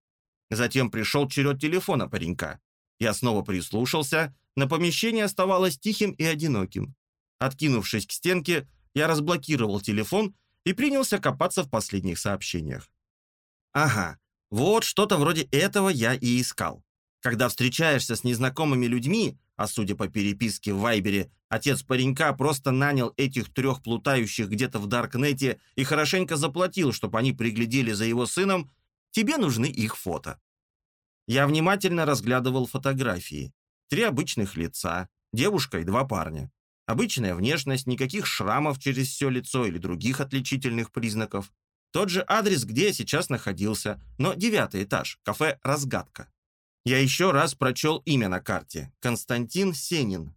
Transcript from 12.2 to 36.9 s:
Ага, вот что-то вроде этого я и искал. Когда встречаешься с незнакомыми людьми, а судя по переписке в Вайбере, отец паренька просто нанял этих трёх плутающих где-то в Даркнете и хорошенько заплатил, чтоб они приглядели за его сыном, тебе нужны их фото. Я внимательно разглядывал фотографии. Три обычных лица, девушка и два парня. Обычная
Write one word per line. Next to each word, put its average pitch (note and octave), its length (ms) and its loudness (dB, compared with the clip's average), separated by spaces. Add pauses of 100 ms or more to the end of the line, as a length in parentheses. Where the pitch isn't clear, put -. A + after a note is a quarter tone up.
Ага, G#2 460 0 (340)
вот F3+ 320 2
что-то G3+ 320 0
вроде D#3+ 280 2
этого G3 440 2
я B2+ 260 2
и B2 280 2
искал. - 420 -6 (380)
Когда A#2+ 260 0
встречаешься B2 720 2
с - 80 -6
незнакомыми B2+ 600 2
людьми, B2+ 520 0 (180)
а G#2 120 -2
судя G2+ 280 -2
по F#2+ 140 -4
переписке G2+ 640 -2
в G2 60 0
Вайбере, G2+ 520 0 (160)
отец C3+ 360 -2
паренька C3+ 500 0
просто C#3 380 0
нанял C3 440 2
этих C3 380 -2
трёх C3 280 0
плутающих A2+ 680 0
где-то A2 300 -2
в G#2 80 -4
Даркнете B2+ 680 0 (180)
и C3 100 0
хорошенько D#3 500 2
заплатил, D#3+ 560 0
чтоб G#2 240 -4
они B2+ 160 2
приглядели A#2 600 0
за G2+ 100 -2
его A#2 220 0
сыном, F3+ 440 0 (420)
тебе A#3 260 2
нужны B2+ 300 2
их A2 280 -2
фото. D#2 420 -6 (880)
Я C3+ 200 4
внимательно E3+ 580 2
разглядывал B2+ 600 2
фотографии. A#2 880 -4 (340)
Три F3 160 0
обычных C#3 540 -2
лица, E2+ 500 -4 (240)
девушка C#3 480 0
и E2 60 -4
два A2 180 2
парня. D#2+ 480 -4 (360)
Обычная A2+ 480 0